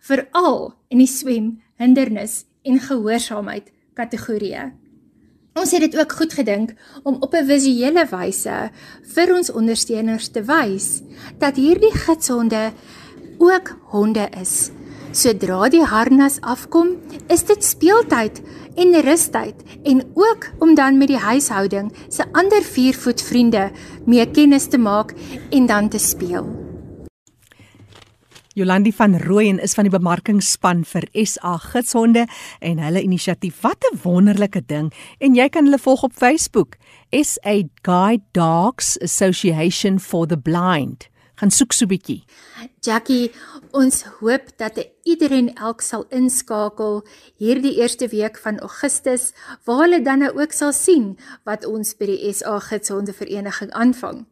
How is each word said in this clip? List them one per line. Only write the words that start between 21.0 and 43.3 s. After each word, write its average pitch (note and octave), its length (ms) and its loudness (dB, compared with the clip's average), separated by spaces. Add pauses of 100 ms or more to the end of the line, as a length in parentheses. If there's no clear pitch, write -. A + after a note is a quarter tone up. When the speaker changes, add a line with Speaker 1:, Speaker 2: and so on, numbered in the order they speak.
Speaker 1:
die C4+ 100 2
huishouding G3+ 760 -2 (160)
se - 240 -4
ander G4+ 280 4
viervoetvriende A#3+ 1080 0 (340)
mee A#3 260 4
kennis C#4+ 360 6
te C#4+ 100 0
maak G#3+ 360 0 (380)
en C4 140 4
dan G#3+ 240 2
te G#3+ 100 -4
speel. F3+ 640 -6 (1900)
Speaker 2:
Jolandi G3 380 2
van G#3 260 4
Rooyen F#3+ 420 2
is F#3 140 -4
van G#3+ 100 2
die F#3+ 160 2
bemarkingsspan F3 840 0
vir E3+ 280 -6
S G#3 300 -4
A F3 140 -4
Gidshonde A#3 680 0 (320)
en E3+ 180 -4
hulle E3 240 -2
inisiatief. F#3 600 -4
Wat C#4+ 300 -2
'n A#3+ 120 -10
wonderlike G3 640 2
ding. D3+ 280 -6 (260)
En C4+ 160 4
jy B3+ 140 4
kan D#4+ 140 0
hulle C#4 160 4
volg C4+ 240 0
op B3+ 100 -4
Facebook, B3 600 0 (360)
S - 340 -2
A G3+ 180 0 (180)
Guide G3 500 2
Dogs E3+ 680 0
Association F#3 1000 0
for E3+ 280 -2
the E3 100 -2
Blind. D#3+ 720 -2 (260)
Gaan G3+ 160 0
soek - 220 0
so A#3+ 120 0
bietjie. F3+ 380 -4 (560)
Speaker 1:
Jackie, A#3 520 -2 (400)